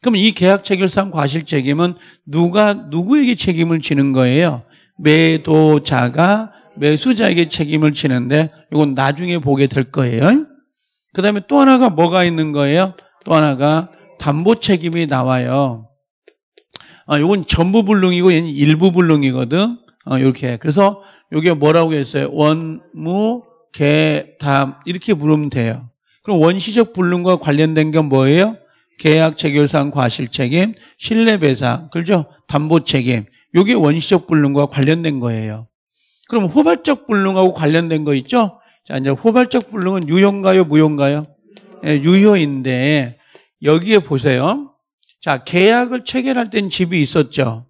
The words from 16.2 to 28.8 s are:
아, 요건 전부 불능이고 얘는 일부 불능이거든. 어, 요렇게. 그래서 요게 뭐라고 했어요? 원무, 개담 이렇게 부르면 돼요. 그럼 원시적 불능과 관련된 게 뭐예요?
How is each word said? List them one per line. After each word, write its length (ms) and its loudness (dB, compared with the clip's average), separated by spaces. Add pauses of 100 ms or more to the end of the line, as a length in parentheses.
아, 120 0
요건 260 0
전부 380 0
불능이고 500 2
얘는 160 0
일부 420 2
불능이거든. 840 0 (300)
어, 120 -2
요렇게. 380 -2
그래서 440 0 (320)
요게 200 0
뭐라고 400 2
했어요? 380 -4
원무, 1120 -4 (300)
개담 1040 0 (100)
이렇게 280 -4
부르면 360 0
돼요. 400 -6 (340)
그럼 180 0
원시적 520 0
불능과 440 0
관련된 540 0
게 100 2
뭐예요? 560 2 (400)